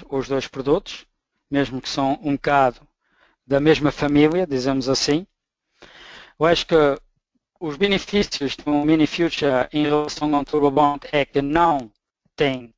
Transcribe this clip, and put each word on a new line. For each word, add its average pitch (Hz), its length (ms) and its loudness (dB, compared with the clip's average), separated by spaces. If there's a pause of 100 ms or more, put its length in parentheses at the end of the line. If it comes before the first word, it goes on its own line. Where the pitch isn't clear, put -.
os 131 180 -4
dois 135 200 -4
produtos, 143 600 -4 (420)
mesmo 131 320 -2
que - 80 -12
são 139 320 -2
um 143 120 -2
bocado 139 540 0 (600)
da 135 120 2
mesma 147 320 4
família, 151 540 2
dizemos 135 440 -2
assim. 147 360 -2 (1120)
Eu 151 60 2
acho 170 220 2
que 170 80 0 (840)
os 151 180 -8
benefícios 196 800 -2
de - 140 -8
um 147 160 0
Mini 156 220 2
Future 143 680 -2
em 151 120 0
relação 151 500 -2
a 143 40 2
um 139 40 -2
Turbo 147 260 0
Bond 143 420 0
é 143 140 0
que - 160 -2
não 147 500 0 (440)
tem 131 420 -4